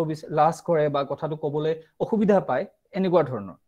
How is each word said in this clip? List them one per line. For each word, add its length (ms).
বিচ-, 260
লাজ 320
কৰে 280
বা 140
কথাটো 320
ক'বলৈ 380
অসুবিধা 400
পায়, 260
এনেকুৱা 300
ধৰণৰ। 340